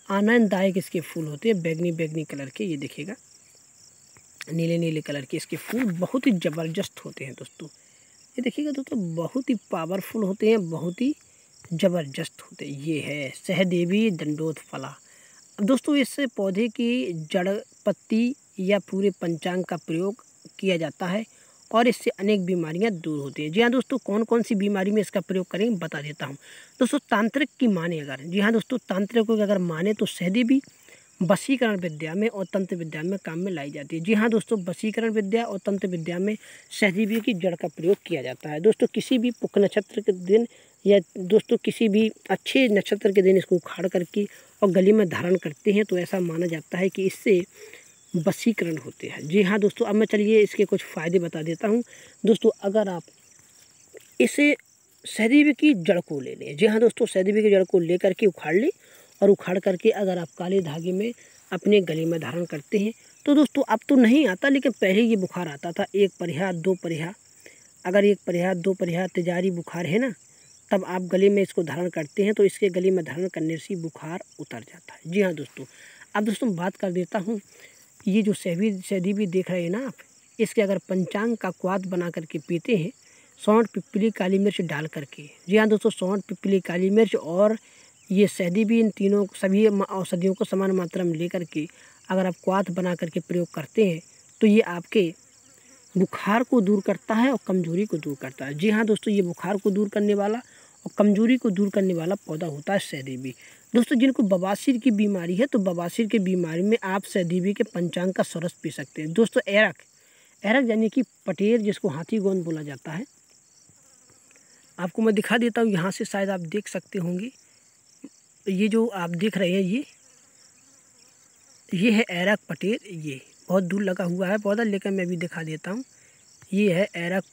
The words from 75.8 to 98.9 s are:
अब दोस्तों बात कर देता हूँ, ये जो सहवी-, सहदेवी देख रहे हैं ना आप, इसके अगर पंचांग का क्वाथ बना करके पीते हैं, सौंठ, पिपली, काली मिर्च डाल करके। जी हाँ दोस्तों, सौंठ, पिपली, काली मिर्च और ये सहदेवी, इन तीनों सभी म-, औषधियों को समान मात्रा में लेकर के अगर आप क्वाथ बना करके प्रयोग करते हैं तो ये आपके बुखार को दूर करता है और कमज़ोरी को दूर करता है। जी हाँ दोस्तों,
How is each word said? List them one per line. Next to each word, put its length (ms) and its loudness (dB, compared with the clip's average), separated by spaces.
अब 100 0
दोस्तों 320 -2
बात 200 -4
कर 160 -4
देता 260 -4
हूँ, 220 -4
ये 160 2
जो 120 2
सहवी-, 460 -2
सहदेवी 480 -2
देख 220 -2
रहे 120 -2
हैं 80 -2
ना 160 -4
आप, 80 -10
इसके 240 0
अगर 160 0
पंचांग 480 -2
का 160 -4
क्वाथ 360 -4
बना 220 -4
करके 280 -8
पीते 380 -2
हैं, 140 -2
सौंठ, 280 4
पिपली, 440 -2
काली 260 0
मिर्च 240 0
डाल 260 -6
करके। 400 -12
जी 80 2
हाँ 120 6
दोस्तों, 220 2
सौंठ, 340 -4
पिपली, 380 -2
काली 280 0
मिर्च 260 4
और 400 2
ये 180 6
सहदेवी, 520 2
इन 100 4
तीनों 340 2
सभी 340 4
म-, 140 2
औषधियों 520 0
को 100 -2
समान 280 0
मात्रा 320 -2
में 100 0
लेकर 320 -4
के 200 -6
अगर 160 2
आप 80 -2
क्वाथ 280 0
बना 220 -2
करके 260 -6
प्रयोग 340 -4
करते 320 0
हैं 140 -2
तो 60 6
ये 160 8
आपके 500 -2
बुखार 480 0
को 180 2
दूर 220 2
करता 320 -2
है 160 4
और 160 0
कमज़ोरी 400 0
को 120 -4
दूर 180 -6
करता 280 -12
है। 100 -8
जी 160 0
हाँ 160 2
दोस्तों, 280 -2